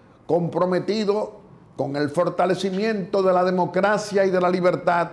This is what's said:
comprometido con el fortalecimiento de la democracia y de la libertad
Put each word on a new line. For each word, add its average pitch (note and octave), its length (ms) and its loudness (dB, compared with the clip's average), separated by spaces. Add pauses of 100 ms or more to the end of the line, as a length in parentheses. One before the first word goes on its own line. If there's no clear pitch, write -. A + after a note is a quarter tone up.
(260)
comprometido F#3 1160 -2 (340)
con C#3 220 -4
el D3 120 0
fortalecimiento F#3 1120 0
de F#3 120 2
la F3+ 100 4
democracia F#3 800 0
y F#3+ 60 2
de F3+ 100 0
la F3+ 100 2
libertad F3 640 0